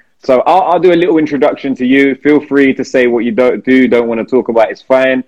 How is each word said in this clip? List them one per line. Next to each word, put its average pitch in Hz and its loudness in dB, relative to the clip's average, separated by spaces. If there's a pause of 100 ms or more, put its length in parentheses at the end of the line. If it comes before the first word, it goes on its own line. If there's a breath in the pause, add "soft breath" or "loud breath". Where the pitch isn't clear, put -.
(160)
so 127 0
I'll, 180 2
I'll 170 0
do 175 2
a 175 2
little 170 0
introduction 143 -2
to 127 -6
you. 139 2
Feel 147 0
free 139 0
to 135 -6
say 123 0
what 120 -2
you 117 -4
don't 110 0
do, 131 2
don't 120 0
wanna 113 -4
talk 127 -2
about, 110 0
it's 101 -14
fine. 131 0